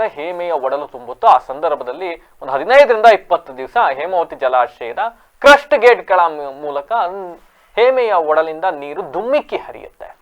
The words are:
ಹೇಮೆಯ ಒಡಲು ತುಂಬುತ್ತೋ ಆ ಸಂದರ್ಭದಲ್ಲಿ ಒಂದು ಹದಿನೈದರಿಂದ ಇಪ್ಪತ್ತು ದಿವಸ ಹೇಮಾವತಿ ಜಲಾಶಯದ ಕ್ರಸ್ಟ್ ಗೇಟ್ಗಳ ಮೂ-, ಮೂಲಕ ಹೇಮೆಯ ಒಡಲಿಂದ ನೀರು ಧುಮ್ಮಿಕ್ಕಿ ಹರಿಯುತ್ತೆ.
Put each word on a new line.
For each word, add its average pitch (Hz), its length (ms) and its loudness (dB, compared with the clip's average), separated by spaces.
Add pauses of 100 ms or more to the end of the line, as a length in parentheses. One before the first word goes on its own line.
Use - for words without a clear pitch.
ಹೇಮೆಯ 175 440 -8
ಒಡಲು 139 360 -4
ತುಂಬುತ್ತೋ 123 400 -6
ಆ 131 100 6
ಸಂದರ್ಭದಲ್ಲಿ 147 880 -6 (140)
ಒಂದು 135 120 -6
ಹದಿನೈದರಿಂದ 220 520 4
ಇಪ್ಪತ್ತು 175 520 2
ದಿವಸ 131 200 -8 (140)
ಹೇಮಾವತಿ 160 440 -4
ಜಲಾಶಯದ 127 640 -2 (420)
ಕ್ರಸ್ಟ್ 285 400 4
ಗೇಟ್ಗಳ 220 400 4
ಮೂ-, 147 420 -4
ಮೂಲಕ 143 300 -8 (840)
ಹೇಮೆಯ 240 380 2
ಒಡಲಿಂದ 160 580 0
ನೀರು 147 400 -10
ಧುಮ್ಮಿಕ್ಕಿ 226 460 -4
ಹರಿಯುತ್ತೆ. - 640 -18